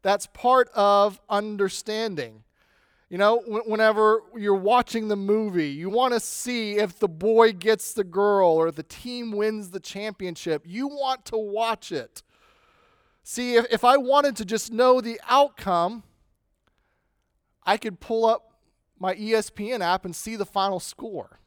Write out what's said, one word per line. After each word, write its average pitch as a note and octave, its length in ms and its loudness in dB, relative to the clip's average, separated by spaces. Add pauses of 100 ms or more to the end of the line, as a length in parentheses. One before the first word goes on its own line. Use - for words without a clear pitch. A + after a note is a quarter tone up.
That's A#3+ 260 0
part B3 480 2
of G3+ 540 4
understanding. G3+ 1120 -4 (680)
You F3+ 80 -10
know, G#3+ 220 4
wh-, A3 300 -6
whenever G#3+ 540 4 (120)
you're G#3 180 0
watching A3 540 0
the G#3 80 -2
movie, G3 540 0
you D#3 200 -8
want B3 240 0
to A#3 60 0
see A3+ 540 -6
if G#3 260 -2
the G#3 80 0
boy A3 460 4
gets G3+ 400 -2
the G#3+ 100 -4
girl F#3+ 460 2
or D#3+ 200 4
the D#3 140 -10
team B3 480 -10
wins G#3 380 -4
the F#3 100 -12
championship. F#3 880 -8
You A#3 240 -6
want C4+ 380 -4
to A3+ 100 -6
watch G#3+ 560 -4
it. B2 280 -8 (1040)
See, B3 320 -4
if, A3+ 160 6
if A#3 140 0
I B3+ 100 8
wanted C#4 400 2
to G#3+ 80 -8
just G#3+ 300 -6
know B3+ 260 4
the A#3 300 -8
outcome, A3 760 2 (1600)
I G3+ 120 2
could G#3 240 -8
pull A3+ 240 0
up A3+ 240 0 (500)
my F#3+ 180 -4
E G#3+ 160 -2
S G#3+ 160 0
P G#3 220 -8
N A#3+ 100 -4
app F#3 240 0
and E3+ 100 -10
see A3 200 -10
the G#3 100 -4
final G3 340 -2
score. - 680 -12